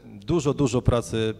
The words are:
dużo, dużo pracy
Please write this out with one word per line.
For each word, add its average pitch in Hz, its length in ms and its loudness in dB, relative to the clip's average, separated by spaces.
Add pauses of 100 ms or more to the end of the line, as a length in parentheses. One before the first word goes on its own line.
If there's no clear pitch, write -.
dużo, 127 500 -2
dużo 127 280 2
pracy 113 580 0